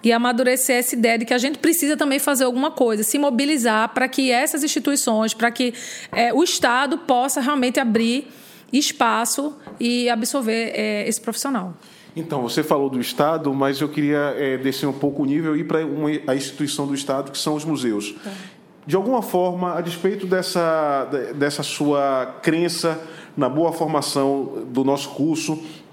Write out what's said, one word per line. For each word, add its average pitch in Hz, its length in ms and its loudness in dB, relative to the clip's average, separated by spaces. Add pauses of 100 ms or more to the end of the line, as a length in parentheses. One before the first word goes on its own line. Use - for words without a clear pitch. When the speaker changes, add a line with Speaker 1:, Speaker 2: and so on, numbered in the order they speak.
Speaker 1:
e, 226 40 4
e 233 60 6
amadurecer 247 640 2
essa 247 180 0
ideia 233 220 4
de 226 80 -2
que 240 80 0
a 247 40 4
gente 269 200 0
precisa 302 400 2
também 285 220 2
fazer 269 260 2
alguma 254 260 0
coisa, 226 320 2
se - 140 0
mobilizar 247 720 2
pra 247 180 0
que 262 240 2
essas 277 320 0
instituições, 233 720 0
pra 233 180 0
que, 240 220 -2 (380)
é, 233 220 2
o 285 100 4
Estado 269 560 2
possa 254 420 0
realmente 262 380 0
abrir 226 480 2 (440)
espaço 240 840 0 (240)
e 240 300 2
absorver, 226 640 -2
é, 214 340 -2
esse 220 120 -2
profissional. 220 540 -4 (420)
Speaker 2:
Então, 156 280 -4
você 120 200 -2
falou 139 260 2
do 127 100 -2
Estado, 147 540 0
mas 135 280 0
eu 147 80 -2
queria, 147 480 0
é, 135 200 -2
descer 131 300 -2
um 135 60 -2
pouco 143 300 -2
o - 20 2
nível 156 300 0
e 156 60 0
ir - 40 -4
pra 160 200 0
uma, 147 240 -2 (180)
a 131 80 2
instituição 143 520 -4
do 139 60 -2
Estado, 139 380 -4
que - 60 -10
são 151 180 -2
os 151 100 -6
museus. 117 580 -2
Speaker 1:
Tá. 202 80 -12 (540)
Speaker 2:
De 151 100 -2
alguma 220 260 2
forma, 180 520 0
a 165 80 -2
despeito 185 440 -2
dessa, 160 840 0
de-, 123 220 -4
dessa 143 280 0
sua 139 800 0
crença 165 600 0 (340)
na 139 140 2
boa 156 240 2
formação 139 960 0
do 131 180 0
nosso 139 240 0
curso 156 520 0 (320)